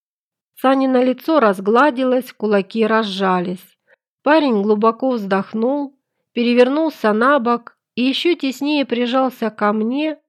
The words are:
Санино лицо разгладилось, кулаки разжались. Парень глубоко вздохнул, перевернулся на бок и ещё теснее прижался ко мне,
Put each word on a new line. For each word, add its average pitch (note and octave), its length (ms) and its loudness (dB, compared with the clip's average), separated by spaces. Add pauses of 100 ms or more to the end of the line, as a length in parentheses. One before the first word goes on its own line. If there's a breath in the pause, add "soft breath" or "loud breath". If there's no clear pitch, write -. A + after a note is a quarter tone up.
(560)
Санино C4 480 2
лицо B3+ 380 0
разгладилось, B3 920 0
кулаки G#3+ 540 -2
разжались. F#3+ 920 -2 (460 soft breath)
Парень C4+ 380 2
глубоко A3+ 500 0
вздохнул, A3 840 -4 (400)
перевернулся B3 760 2
на C4 260 2
бок A#3+ 380 -6 (180)
и A#3+ 80 -2
ещё C4+ 320 0
теснее C#4 500 -2
прижался B3 640 -2
ко G#3 240 -2
мне, C4+ 540 -4